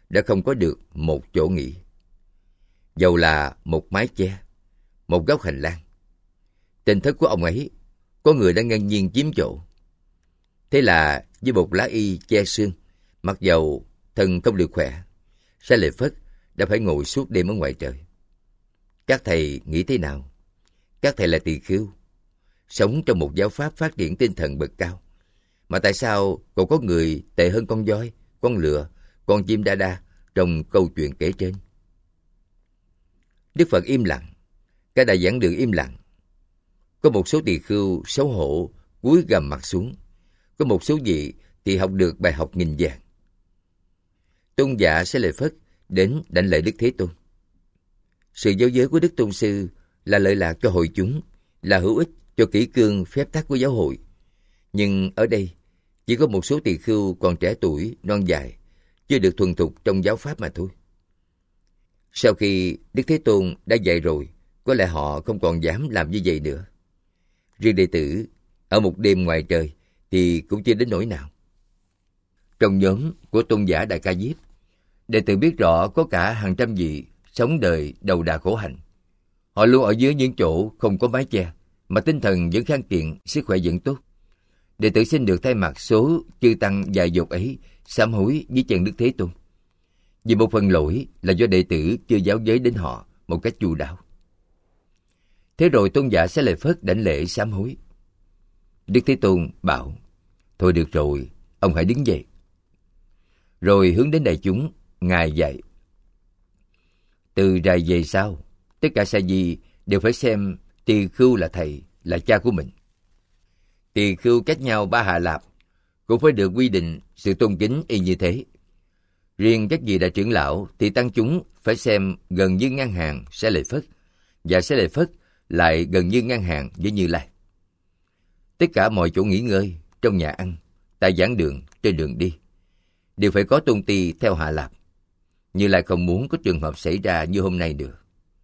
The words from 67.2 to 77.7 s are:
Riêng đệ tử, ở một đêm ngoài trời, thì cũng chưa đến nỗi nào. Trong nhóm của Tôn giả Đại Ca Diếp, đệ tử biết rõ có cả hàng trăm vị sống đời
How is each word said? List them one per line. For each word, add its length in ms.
Riêng 180
đệ 100
tử, 400
ở 120
một 180
đêm 260
ngoài 180
trời, 300
thì 300
cũng 220
chưa 120
đến 160
nỗi 160
nào. 240
Trong 200
nhóm 340
của 120
Tôn 220
giả 200
Đại 140
Ca 160
Diếp, 220
đệ 120
tử 160
biết 220
rõ 300
có 160
cả 280
hàng 240
trăm 180
vị 300
sống 280
đời 400